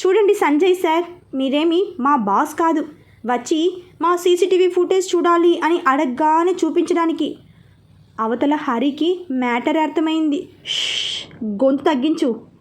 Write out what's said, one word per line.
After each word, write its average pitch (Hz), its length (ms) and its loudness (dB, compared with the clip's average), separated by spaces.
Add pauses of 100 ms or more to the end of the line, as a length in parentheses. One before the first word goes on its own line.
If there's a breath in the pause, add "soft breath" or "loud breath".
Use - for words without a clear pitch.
"చూడండి 403 260 4
సంజయ్ 359 420 2
సార్, 339 600 -2
మీరేమీ 302 500 0 (140)
మా 277 160 2
బాస్ 220 400 0
కాదు, 330 260 0 (440 loud breath)
వచ్చి 311 580 -2 (180 loud breath)
మా 349 140 2
సీసీటీవీ 359 540 2
ఫుటేజ్ 359 460 0
చూడాలి 339 480 4
అని 330 240 2
అడగగానే 311 640 2 (140)
చూపించడానికి." 330 720 -2 (840 soft breath)
అవతల 240 360 0
హరికి 294 760 -2
మ్యాటర్ 247 460 -2
అర్థమైంది. 311 720 -2 (160)
"షష్, - 800 -8
గొంతు 262 380 0
తగ్గించు, 302 640 -2 (120)